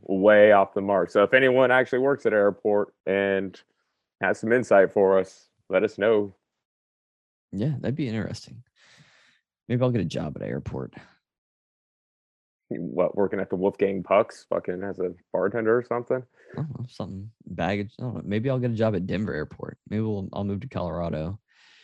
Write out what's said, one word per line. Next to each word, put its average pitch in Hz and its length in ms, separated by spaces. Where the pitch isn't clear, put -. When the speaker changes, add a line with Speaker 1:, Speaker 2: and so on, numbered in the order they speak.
Speaker 1:
way 104 480
off 98 200
the 101 80
mark. 98 300
So 101 120
if 101 120
anyone 131 360
actually 127 280
works 135 260
at 110 80
an 107 60
airport 104 560
and 98 560
has 101 180
some 113 120
insight 104 400
for 95 260
us, - 320
let 92 160
us 104 140
know. 101 360
Speaker 2:
Yeah, 123 280
that'd 123 160
be 143 120
interesting. 107 540
Maybe 120 140
I'll 127 80
get 117 100
a 85 60
job 76 300
at - 60
an 50 60
airport. 65 460
Speaker 1:
What, 85 460
working 98 240
at 92 80
the 98 80
Wolfgang 98 460
Pucks, - 480
fucking 90 320
as 95 160
a 90 160
bartender 110 460
or 123 60
something? 123 380
Speaker 2:
I - 40
don't 147 220
know, 120 80
something, 98 440
baggage. 98 520
I - 40
don't 127 140
know. - 100
Maybe 110 240
I'll 127 80
get 123 120
a 113 40
job 110 200
at 90 120
Denver 90 260
Airport. - 460
Maybe 107 140
we'll, 101 320
I'll 101 100
move 101 160
to 131 80
Colorado, 85 720